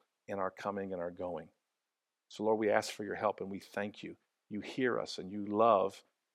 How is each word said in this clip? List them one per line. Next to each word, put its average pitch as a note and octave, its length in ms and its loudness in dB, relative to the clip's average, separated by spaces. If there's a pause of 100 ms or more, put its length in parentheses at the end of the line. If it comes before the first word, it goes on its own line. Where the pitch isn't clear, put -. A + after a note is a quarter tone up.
(280)
in G2+ 100 -4
our F#2 120 0
coming G2 420 -4
and F2+ 80 -4
our F2 100 -4
going. F2 380 -8 (800)
So - 160 -6
Lord, A2 140 4
we G#2+ 120 2
ask G#2+ 220 2
for G#2+ 120 -8
your F#2+ 100 -6
help, G2 260 0
and F#2+ 100 -6
we G2 80 -6
thank G#2 440 -8
you. E2+ 140 -10 (340)
You G#2 100 -6
hear A#2 400 0
us, - 180 -6
and F#2 120 -8
you G2+ 160 -6
love G#2 560 6 (320)